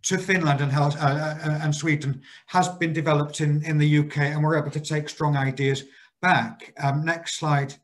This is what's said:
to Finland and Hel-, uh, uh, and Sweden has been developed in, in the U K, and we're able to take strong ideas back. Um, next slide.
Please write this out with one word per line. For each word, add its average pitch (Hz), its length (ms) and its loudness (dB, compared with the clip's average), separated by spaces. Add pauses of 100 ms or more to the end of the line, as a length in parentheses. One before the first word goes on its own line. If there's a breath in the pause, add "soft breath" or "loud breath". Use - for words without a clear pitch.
to 185 160 0
Finland 160 420 2
and 143 100 0
Hel-, 147 300 2
uh, 156 440 0
uh, 151 180 -2
and 147 120 0
Sweden 147 460 -2 (260 loud breath)
has 180 220 2
been 170 240 -2
developed 147 480 0
in, 151 240 2
in 156 140 0
the 147 100 4
U 147 160 6
K, 147 280 -2
and 151 120 0
we're 156 140 2
able 147 120 -4
to 151 100 -6
take 151 280 -4
strong 147 280 -2
ideas 135 480 0 (360 loud breath)
back. 139 640 0
Um, 143 240 0
next 165 300 -4
slide. 143 480 0